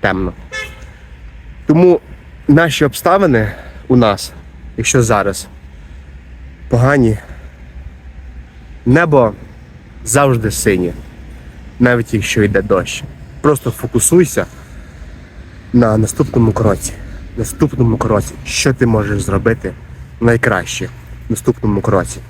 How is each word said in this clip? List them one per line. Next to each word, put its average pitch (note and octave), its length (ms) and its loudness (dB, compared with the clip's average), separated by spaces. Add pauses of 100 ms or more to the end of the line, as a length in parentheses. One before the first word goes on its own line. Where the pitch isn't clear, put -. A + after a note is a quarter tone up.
Темно. F#2+ 320 -2 (1300)
Тому E3+ 340 6 (480)
наші D3+ 360 4
обставини C#3+ 680 2 (360)
у B2+ 80 4
нас, G#2+ 360 2 (440)
якщо A#2+ 260 2
зараз G2+ 440 0 (1200)
погані, B2 500 4 (1700)
небо C3+ 460 4 (720)
завжди A#2+ 460 2
синє, F#2 420 0 (880)
навіть B2 340 2
якщо G#2+ 280 0
йде G2+ 200 2
дощ. G2 400 -2 (380)
Просто C#3+ 300 2
фокусуйся C3+ 760 2 (1300)
на A2+ 240 4
наступному A2 560 0
кроці. G#2 400 0 (440)
Наступному A#2 600 0
кроці, G#2+ 380 -2 (100)
що - 300 0
ти C3 120 2
можеш G#2 360 0
зробити G2 500 -2 (480)
найкраще A2+ 680 0 (420)
в - 20 -6
наступному G#2+ 500 0
кроці. F#2 380 -2 (120)